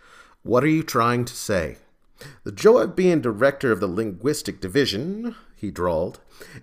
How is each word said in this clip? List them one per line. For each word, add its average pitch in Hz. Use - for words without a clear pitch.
"What 120
are 151
you 160
trying 120
to -
say?" 82
"The 107
joy 214
of 170
being 180
director 123
of 101
the 101
linguistic 92
division," 143
he 101
drawled, 87